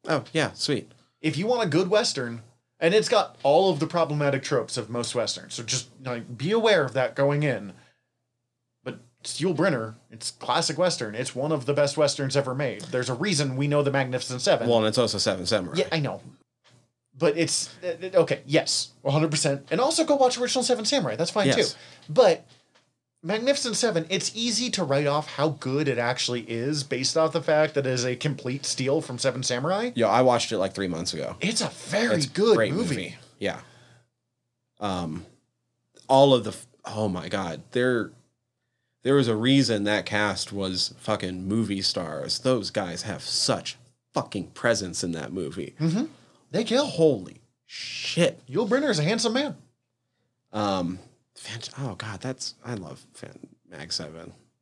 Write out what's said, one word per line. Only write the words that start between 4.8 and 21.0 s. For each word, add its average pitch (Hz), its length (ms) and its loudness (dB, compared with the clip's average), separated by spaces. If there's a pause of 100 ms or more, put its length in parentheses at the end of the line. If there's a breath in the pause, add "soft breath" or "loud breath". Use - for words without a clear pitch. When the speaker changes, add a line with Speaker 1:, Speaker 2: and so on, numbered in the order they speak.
Speaker 2:
most 120 240 -4
Westerns, - 400 -4
so 117 80 -10
just, 120 260 -4 (160)
like, 120 320 -8
be 143 140 -4
aware 214 340 4
of 120 100 -6
that 127 200 0
going 143 300 2
in. 101 280 -2 (1080 soft breath)
But 127 160 -12 (220)
it's - 200 -10
Yul 175 140 0
Brynner. 131 400 0 (160)
It's - 220 -10
classic 156 440 -2
Western. 143 380 -2
It's 127 220 -6
one 147 160 -2
of 135 140 -2
the 139 80 0
best 139 220 2
Westerns 139 400 0
ever 131 160 0
made. 127 280 -4 (100)
There's 127 180 -2
a 127 60 -2
reason 143 420 0
we 143 120 0
know 147 160 4
the 139 80 2
Magnificent 127 480 -2
Seven. 123 280 2
Speaker 1:
Well, 117 100 6
and 107 100 4
it's 107 100 2
also 110 200 2
Seven 92 280 0
Samurai. 95 320 0
Speaker 2:
Yeah, - 140 0
I 165 80 0
know. 101 200 -4 (960)
But 151 220 2
it's, - 320 -2 (140)
uh, 170 240 -6 (140)
okay, 139 220 0
yes, - 440 0 (140)
one 139 100 0
hundred 156 180 2
percent. 143 400 -2
And 180 100 0
also 320 240 2
go 294 120 4
watch 254 200 4
original 247 280 0
Seven 233 200 0
Samurai. 185 300 0